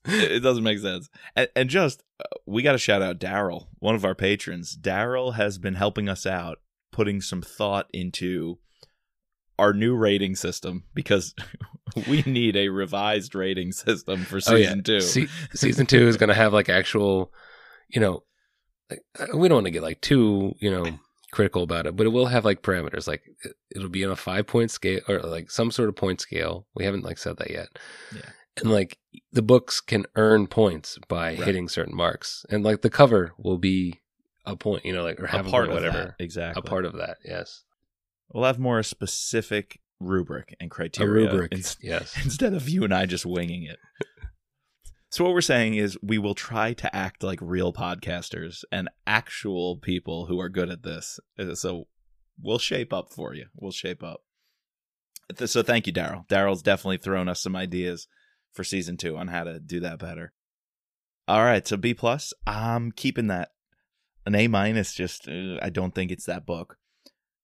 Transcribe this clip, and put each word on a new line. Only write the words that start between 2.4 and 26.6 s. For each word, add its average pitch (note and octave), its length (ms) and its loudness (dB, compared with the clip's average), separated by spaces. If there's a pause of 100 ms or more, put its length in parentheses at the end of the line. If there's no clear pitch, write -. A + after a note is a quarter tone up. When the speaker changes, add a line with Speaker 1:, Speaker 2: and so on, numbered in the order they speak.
Speaker 1:
we G#2 160 0
gotta C#3 160 4
shout G2+ 240 2
out F2+ 160 -2
Daryl, F#2 480 -4 (120)
one A2 160 2
of G2+ 100 0
our F#2 100 2
patrons. F#2 640 -2
Daryl A#2+ 540 0
has G#2 240 0
been F#2+ 160 -4
helping G2+ 340 0
us F#2+ 160 -4
out, F2 340 -4 (340)
putting G#2 280 0
some F2+ 220 -6
thought G2+ 500 -2
into F2+ 680 -4 (1000)
our G#2 140 8
new A2+ 240 4
rating G2+ 400 4
system, F2+ 480 -6 (100)
because G#2 400 0 (340)
<laughs> - 400 -8
we D3 140 4
need A#2+ 340 2
a G2+ 120 2
revised G2 680 -2
rating F#2 380 -2
system F#2+ 520 -2
for F#2+ 120 -6 (120)
Speaker 2:
Oh, A#2 60 8
yeah. G#2+ 120 8
Speaker 1:
season F#2+ 180 0
two. G#2+ 160 2
Speaker 2:
Se-, G#2 280 2 (260)
season A#2 320 2
two A#2+ 200 10
is A#2 100 6
gonna G#2 180 6
have, G#2+ 180 6
like, G#2 160 4
actual, F#2+ 640 2 (560)
you - 120 0
know, F#2+ 220 2 (680)
like, - 120 -14 (180)
uh, - 180 -4
we F3+ 120 8
don't D#3+ 80 8
wanna F#2+ 160 2
get, E2 100 -4
like, D#2+ 180 -6
too, G#2 600 6
you G#2 100 0
know, F#2 140 0 (460)
critical F#2+ 320 2
about E2 240 -2
it, E2 80 -4
but G#2+ 120 4
it - 40 4
will B2 160 4
have, B2 200 2
like, G2+ 160 2
parameters. E2+ 440 -2
Like, - 160 -4 (220)
it, - 80 -12 (240)
it'll F#2+ 140 -8
be F#2+ 140 -2
on G2 60 0
a F#2+ 60 -4
five-point G#2+ 540 0
scale, F#2+ 380 -2
or, F#2+ 120 2
like, E2 300 -8
some A#2 200 0
sort A2+ 200 0
of G#2 40 -4
point F#2+ 280 -2
scale. E2 520 -4